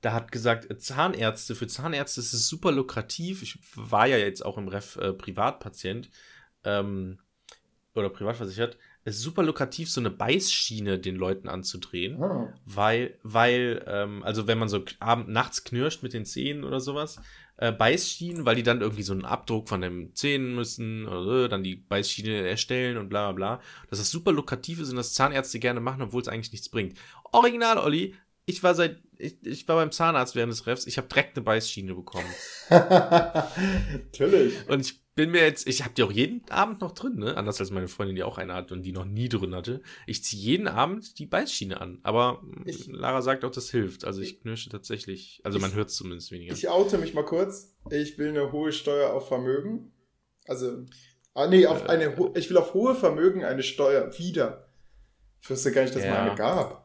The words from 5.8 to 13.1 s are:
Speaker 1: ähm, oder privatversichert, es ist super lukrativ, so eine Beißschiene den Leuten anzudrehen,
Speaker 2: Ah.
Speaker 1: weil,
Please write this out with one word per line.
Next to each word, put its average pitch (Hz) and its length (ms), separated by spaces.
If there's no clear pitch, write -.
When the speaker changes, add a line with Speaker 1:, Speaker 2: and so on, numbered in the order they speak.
Speaker 1:
ähm, 98 540
oder 101 140
privatversichert, 110 680
es 107 100
ist 110 60
super 165 200
lukrativ, 156 480
so - 100
eine 113 100
Beißschiene 107 880
den 92 180
Leuten 92 320
anzudrehen, 92 720
Speaker 2:
Ah. 160 320
Speaker 1:
weil, 107 580